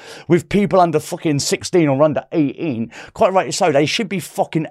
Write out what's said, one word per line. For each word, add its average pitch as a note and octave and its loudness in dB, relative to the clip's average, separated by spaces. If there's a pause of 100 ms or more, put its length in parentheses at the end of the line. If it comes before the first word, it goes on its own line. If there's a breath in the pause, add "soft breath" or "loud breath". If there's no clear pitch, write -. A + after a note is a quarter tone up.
(280 loud breath)
with E3 0
people F#3 2
under D#3+ 2
fucking D#3 -2
sixteen - 0
or C3+ 2
under D#3 0
eighteen, C#3 -4 (220 loud breath)
quite - 2
rightly D#3+ 0
so, F3 2
they C#3+ 2
should F#3+ -4
be F#3+ -4
fucking E3 -4